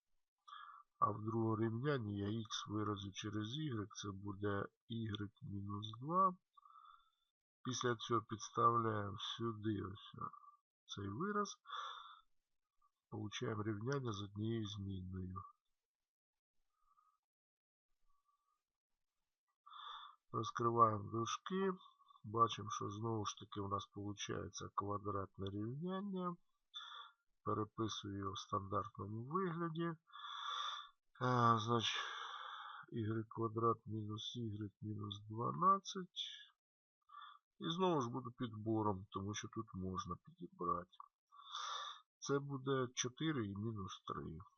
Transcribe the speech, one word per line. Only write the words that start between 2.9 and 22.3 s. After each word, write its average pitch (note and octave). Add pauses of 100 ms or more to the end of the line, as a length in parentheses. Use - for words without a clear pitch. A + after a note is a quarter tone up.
через G#2+
y, B2
це G2+
буде G2+ (240)
y G#2 (120)
мінус G2+ (100)
два. F3+ (1300)
Після B2
цього A2+
підставляємо A2
сюди G#2+
ось G2 (720)
цей G2+
вираз, G3+ (1500)
получаємо G#2+
рівняння A2+
з G2
однією G#2+
змінною. F#2 (4000)
Розкриваємо A2+
дужки, F#3 (500)
бачимо, A2